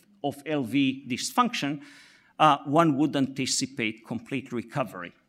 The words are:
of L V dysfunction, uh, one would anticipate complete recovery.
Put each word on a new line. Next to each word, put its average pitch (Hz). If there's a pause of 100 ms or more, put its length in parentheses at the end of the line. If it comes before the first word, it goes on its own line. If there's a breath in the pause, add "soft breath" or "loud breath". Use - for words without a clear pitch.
(220)
of 143
L 151
V 131
dysfunction, 143 (580 loud breath)
uh, 151
one 147
would 139
anticipate 127
complete -
recovery. 107 (160)